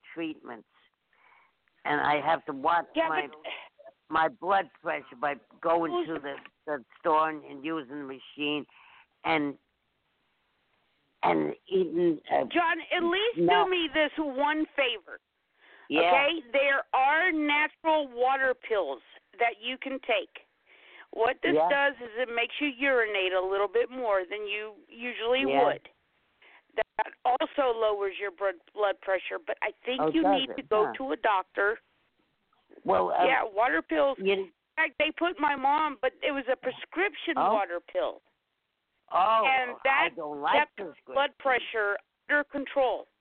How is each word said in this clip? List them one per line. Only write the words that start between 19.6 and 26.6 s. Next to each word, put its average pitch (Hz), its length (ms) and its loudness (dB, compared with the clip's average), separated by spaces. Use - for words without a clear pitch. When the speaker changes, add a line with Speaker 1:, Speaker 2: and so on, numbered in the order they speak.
Speaker 2:
you 254 160 -8
can 269 240 -8
take. - 420 -4
What 240 320 0
this - 120 2
Speaker 1:
Yeah. - 140 4
Speaker 2:
does 277 320 2
is 240 160 -12
it 247 160 -2
makes 233 280 -2
you 294 60 0
urinate 233 680 0
a 185 80 2
little 196 260 0
bit 233 220 0
more 226 360 0
than 208 220 -8
you 208 280 -8
usually 233 540 -2
Speaker 1:
Yeah. 269 240 2
Speaker 2:
would. - 240 -2